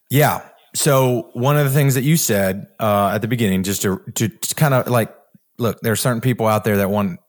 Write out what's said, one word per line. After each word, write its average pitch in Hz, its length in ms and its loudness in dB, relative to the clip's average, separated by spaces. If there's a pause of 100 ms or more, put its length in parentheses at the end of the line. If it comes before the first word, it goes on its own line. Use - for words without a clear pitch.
Yeah. 123 320 2 (320)
So 131 600 2
one 135 240 0
of 147 80 2
the 135 60 0
things 139 240 2
that 131 80 -2
you 151 120 4
said, 98 520 -2 (120)
uh, 101 300 0
at 104 120 -2
the 113 60 -2
beginning, 104 360 0
just 95 180 -4
to, 95 200 -2 (140)
to, 113 140 0
to - 260 -8
kinda, 135 320 2
like, 117 260 -2 (440)
look, 113 240 -4
there 120 100 -2
are 104 60 -2
certain 120 240 -2
people 113 260 0
out 107 160 2
there 104 140 0
that 98 120 0
want, 101 400 -2